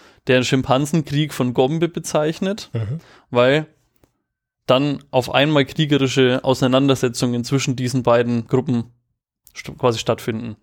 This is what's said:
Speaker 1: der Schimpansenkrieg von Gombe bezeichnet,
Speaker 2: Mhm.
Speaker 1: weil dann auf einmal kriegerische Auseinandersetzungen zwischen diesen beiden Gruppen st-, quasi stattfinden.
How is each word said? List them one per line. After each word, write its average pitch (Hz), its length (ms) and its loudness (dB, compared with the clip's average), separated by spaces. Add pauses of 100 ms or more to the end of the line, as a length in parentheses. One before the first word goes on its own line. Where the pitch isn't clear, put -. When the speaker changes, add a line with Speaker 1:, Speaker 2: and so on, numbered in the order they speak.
(260)
Speaker 1:
der 127 160 4
Schimpansenkrieg 143 880 0
von 127 220 -2
Gombe 160 340 2
bezeichnet, 165 840 -4
Speaker 2:
Mhm. 117 240 -6 (320)
Speaker 1:
weil 131 360 4 (1000)
dann 139 420 0
auf 131 240 0
einmal 143 300 4
kriegerische 135 800 0
Auseinandersetzungen 127 960 0
zwischen 135 320 -2
diesen 123 280 -2
beiden 120 440 2
Gruppen 123 460 -2 (640)
st-, - 220 -16
quasi 117 200 0
stattfinden. 113 640 -6